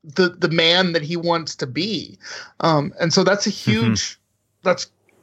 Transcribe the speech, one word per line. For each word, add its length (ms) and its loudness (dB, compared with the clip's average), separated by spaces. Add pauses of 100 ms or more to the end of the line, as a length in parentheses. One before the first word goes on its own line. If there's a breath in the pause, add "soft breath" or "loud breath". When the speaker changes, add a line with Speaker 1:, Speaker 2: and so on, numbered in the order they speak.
Speaker 1:
the, 280 0
the 180 -2
man 460 2
that 80 0
he 160 -6
wants 380 -4
to 100 -6
be. 520 -6 (420 loud breath)
Um, 380 2
and 140 -2
so 100 4
that's 240 2
a 40 0
Speaker 2:
Mm-hmm. 200 -2
Speaker 1:
huge, 480 0 (440)
that's, 240 0 (360)